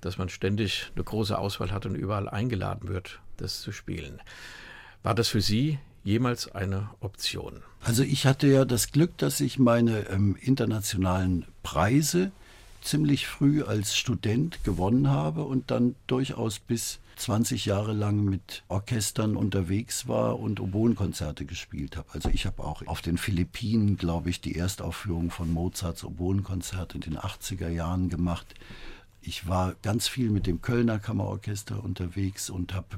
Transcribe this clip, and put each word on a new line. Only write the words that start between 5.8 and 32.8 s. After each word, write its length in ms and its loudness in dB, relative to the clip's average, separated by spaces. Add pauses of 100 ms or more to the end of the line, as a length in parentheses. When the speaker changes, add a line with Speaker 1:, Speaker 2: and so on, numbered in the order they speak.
Speaker 1:
jemals 480 0
eine 380 -4 (120)
Option? 600 -6 (200)
Speaker 2:
Also 200 2
ich 240 2
hatte 220 6
ja 180 8
das 260 0
Glück, 260 4
dass 220 0
ich 200 -2
meine, 480 6
ähm, 320 2
internationalen 1080 2 (160)
Preise 720 2 (500)
ziemlich 460 2
früh 360 4
als 320 0
Student 680 0
gewonnen 460 4
habe 340 0
und 260 -2
dann 260 4 (120)
durchaus 520 0
bis 400 -4 (180)
zwanzig 480 0
Jahre 280 0
lang 300 2
mit 440 -2
Orchestern 680 0
unterwegs 720 0
war 320 0
und 200 -2
Oboenkonzerte 840 0
gespielt 520 -8
habe. 140 -10
Also 180 -2
ich 160 4
habe 180 -2
auch 220 -6
auf 160 -4
den 160 0
Philippinen, 800 2
glaube 320 0
ich, 100 -2
die 160 -4
Erstaufführung 760 -2
von 200 -2
Mozarts 520 -2
Oboenkonzert 880 -4
in 80 -8
den 160 -6
achtziger 520 -6
Jahren 400 0
gemacht. 360 0 (720)
Ich 260 -8
war 360 2
ganz 260 0
viel 220 0
mit 180 2
dem 140 0
Kölner 380 2
Kammerorchester 840 -4
unterwegs 640 -4
und 240 -4
habe 240 -6